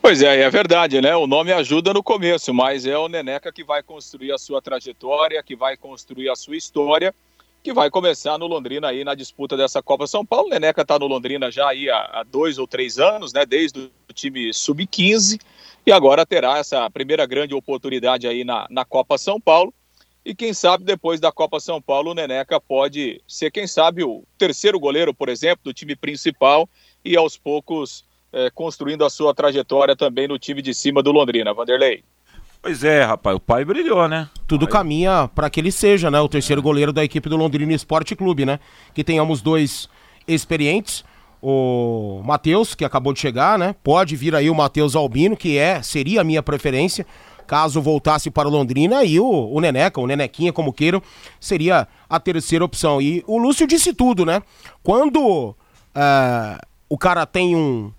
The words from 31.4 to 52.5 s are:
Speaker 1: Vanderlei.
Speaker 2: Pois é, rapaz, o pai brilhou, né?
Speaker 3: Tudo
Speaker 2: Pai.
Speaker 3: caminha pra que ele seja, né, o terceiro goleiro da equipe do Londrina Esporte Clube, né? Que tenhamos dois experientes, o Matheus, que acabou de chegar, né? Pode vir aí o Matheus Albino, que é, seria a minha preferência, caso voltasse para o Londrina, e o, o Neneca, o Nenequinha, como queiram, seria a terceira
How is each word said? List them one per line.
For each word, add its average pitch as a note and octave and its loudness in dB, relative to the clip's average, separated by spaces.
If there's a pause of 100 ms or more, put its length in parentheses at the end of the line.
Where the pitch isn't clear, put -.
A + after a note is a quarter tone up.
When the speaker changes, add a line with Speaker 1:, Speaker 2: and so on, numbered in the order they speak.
Speaker 1:
Vanderlei. A#2+ 0 (580)
Speaker 2:
Pois C#3+ -6
é, D3+ 4
rapaz, G#2+ 0
o - -4
pai A#2+ 0
brilhou, G3+ 2
né? D#3 -6 (160)
Speaker 3:
Tudo D3+ 0
Speaker 2:
Pai. G#3+ -2
Speaker 3:
caminha E3+ 2
pra D3 -2
que D#3 -2
ele F3+ 0
seja, F#3+ 2
né, D3 4
o D3+ 2
terceiro C#3+ 0
goleiro D3 2
da D3+ 0
equipe D3+ -4
do D#3 0
Londrina D#3 0
Esporte D#3+ -2
Clube, E3+ 0
né? C#3 -2 (340)
Que D3+ -4
tenhamos D#3 0
dois D#3 0 (380)
experientes, D#3+ -2 (360)
o A#2+ -2
Matheus, D#3+ 0
que - -6
acabou C#3 -2
de - -6
chegar, D3 2
né? F#3 -2
Pode D#3 2
vir D#3 -2
aí D3 2
o E3 2
Matheus D3 2
Albino, D3+ 2
que D3+ -2
é, D#3 2
seria D#3 -2
a F#3 2
minha D#3 0
preferência, D3 -2 (400)
caso D3+ 0
voltasse D3+ 0
para C#3+ 0
o D3 0
Londrina, D3 2
e E3 4
o, A3 4
o C#3+ 0
Neneca, D#3 0
o B2 -2
Nenequinha, C#3+ -2
como D3+ -2
queiram, F3 0 (380)
seria E3 0 (200)
a E3 -2
terceira E3 0